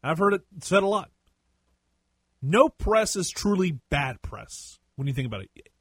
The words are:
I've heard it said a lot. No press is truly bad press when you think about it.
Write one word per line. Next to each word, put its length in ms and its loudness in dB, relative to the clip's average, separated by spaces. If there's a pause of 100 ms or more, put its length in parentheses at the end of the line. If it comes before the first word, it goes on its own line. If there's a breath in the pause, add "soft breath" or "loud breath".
I've 140 -2
heard 160 2
it 80 -2 (200)
said 220 2
a 40 0
lot. 240 -2 (1300)
No 260 6
press 480 2
is 140 -4
truly 500 0 (100)
bad 320 -2
press 580 -16 (160)
when 120 -4
you 60 -2
think 140 -4
about 160 -10
it. 260 -20 (120)